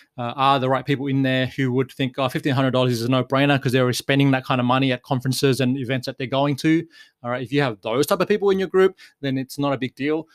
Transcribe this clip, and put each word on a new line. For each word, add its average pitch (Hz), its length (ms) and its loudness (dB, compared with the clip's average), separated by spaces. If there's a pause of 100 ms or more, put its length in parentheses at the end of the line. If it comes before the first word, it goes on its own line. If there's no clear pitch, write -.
(180)
Uh, 120 180 -6
are 139 240 4
the 127 100 0
right 127 160 0
people 139 220 -2
in 135 160 0
there 131 240 2
who 131 240 -2
would 127 200 -2
think, 131 280 -4
"Oh, 135 100 0
fifteen 156 240 -2
hundred 131 180 2
dollars 127 220 2
is 113 100 -2
a 120 60 -2
no-brainer," 131 500 2
'cause 127 120 -2
they're 131 100 2
already 123 140 0
spending 139 360 2
that 131 120 0
kind 131 160 -2
of 120 60 0
money 131 260 2
at 123 120 -4
conferences 131 580 0
and 131 160 0
events 127 280 -4
that 135 120 -10
they're 127 100 -8
going 139 300 0
to? 160 280 0 (380)
All 120 80 -6
right, 127 100 -4
if 123 100 -10
you 143 100 2
have 117 200 -2
those 120 240 0
type 196 140 0
of 202 80 -2
people 202 220 2
in 190 100 2
your 190 80 -2
group, 185 300 2 (240)
then 135 160 -2
it's 131 200 -8
not 143 160 0
a 127 40 -2
big 123 180 -6
deal, 151 400 -4